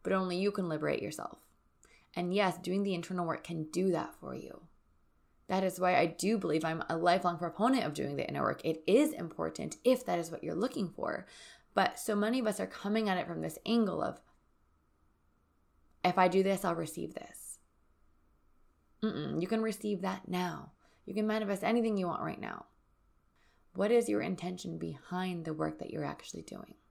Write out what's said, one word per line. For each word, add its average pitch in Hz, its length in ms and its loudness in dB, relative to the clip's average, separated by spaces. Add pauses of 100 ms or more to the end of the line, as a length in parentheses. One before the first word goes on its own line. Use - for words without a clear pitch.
But 190 120 0
only 185 240 2
you 196 140 2
can 185 180 0
liberate 151 320 0
yourself. - 380 -8 (760)
And 180 180 -2
yes, 190 240 4
doing 185 260 -2
the 196 100 0
internal 175 320 -4
work - 180 -4
can 165 280 -4
do 185 200 2
that - 240 -2
for - 200 -10
you. - 320 -12 (800)
That 190 160 2
is 185 160 0
why 180 180 6
I 151 80 8
do 190 320 2
believe 160 260 0
I'm 160 240 -2
a 165 100 -2
lifelong 175 400 4
proponent 214 460 2
of 147 100 -2
doing 143 220 -2
the - 120 -2
inner 139 160 -2
work. - 200 0
It 160 240 0
is 294 240 8
important - 720 -6
if 247 220 4
that 175 140 0
is 165 120 -6
what - 120 -8
you're 165 120 -4
looking 196 340 -2
for. - 380 -6 (460)
But - 260 2
so 208 160 -2
many 220 240 2
of 220 80 0
us 196 120 -2
are 185 80 -2
coming 220 420 0
at 185 80 2
it - 100 -2
from 160 140 -6
this 160 240 -6
angle 202 360 2
of, - 200 -2 (1800)
"If 180 140 4
I 185 100 8
do 190 160 6
this, 196 200 2
I'll 170 120 2
receive - 380 -6
this." - 460 -14 (1400)
Mm-mm, 151 400 -2
you 185 60 -2
can 220 140 0
receive 208 400 -4
that 190 260 -4
now. 180 460 -4 (320)
You 190 80 -10
can 214 140 0
manifest 214 360 0
anything 226 340 2
you 180 100 0
want - 160 -4
right 160 160 -6
now. 50 280 -10 (1080)
What 202 180 2
is 233 160 6
your 208 140 2
intention 180 560 -4
behind 170 680 -6
the 160 100 -4
work 156 260 -2
that 151 100 -8
you're 151 160 -6
actually - 380 -10
doing? - 320 -14 (160)